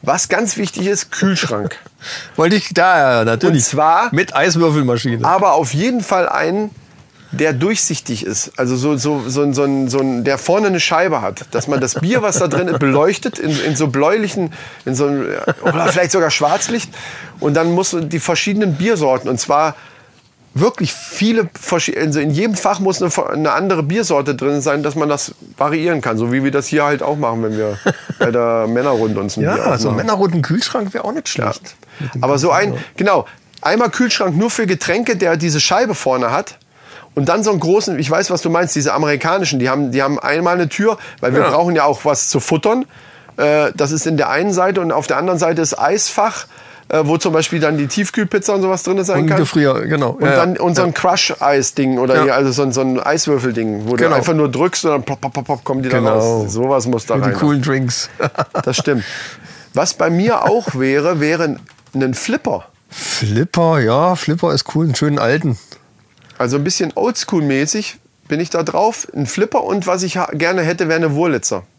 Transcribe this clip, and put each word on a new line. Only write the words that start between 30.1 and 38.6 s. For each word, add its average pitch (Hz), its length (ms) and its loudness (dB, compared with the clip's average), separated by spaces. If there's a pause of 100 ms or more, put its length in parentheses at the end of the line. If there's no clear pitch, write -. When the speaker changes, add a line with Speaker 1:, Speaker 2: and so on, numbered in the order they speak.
Speaker 2:
wäre - 100 -6
auch 208 80 -4
nicht - 240 -6
Speaker 1:
Ja. 107 160 0
Speaker 2:
schlecht. - 240 -14 (240)
Mit 135 140 -10
dem 127 100 -4
Speaker 1:
Aber 139 140 2
so 156 140 2
ein, 190 180 2
Speaker 2:
Kühlschrank, 123 160 -8
ja. - 100 -20
Speaker 1:
genau, 185 300 0 (340)
einmal 220 300 2
Kühlschrank 214 440 0
nur 208 140 2
für 226 180 -2
Getränke, 196 500 0
der 170 200 2
diese 151 240 0
Scheibe 214 340 2
vorne 127 360 0
hat. 160 260 -4 (580)
Und 143 140 0
dann 180 160 2
so 214 60 2
einen 185 100 2
großen, 185 380 0
ich 139 120 -2
weiß, 180 200 0
was 175 100 0
du - 80 -2
meinst, 170 280 0